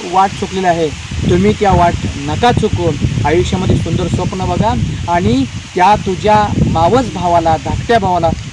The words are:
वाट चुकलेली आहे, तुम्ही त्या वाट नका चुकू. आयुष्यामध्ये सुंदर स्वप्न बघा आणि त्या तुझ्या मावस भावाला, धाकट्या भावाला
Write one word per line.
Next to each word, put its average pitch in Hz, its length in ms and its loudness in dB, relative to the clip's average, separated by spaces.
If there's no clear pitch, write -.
वाट 190 260 0
चुकलेली 190 360 -4
आहे, 165 220 2
तुम्ही 190 220 2
त्या 202 200 0
वाट 170 220 4
नका 151 360 0
चुकू. 175 380 0
आयुष्यामध्ये 180 520 0
सुंदर 170 300 -2
स्वप्न 180 380 -2
बघा 180 300 0
आणि 202 360 2
त्या 190 220 4
तुझ्या 208 520 0
मावस 175 380 2
भावाला, 170 420 2
धाकट्या 160 420 0
भावाला 180 320 0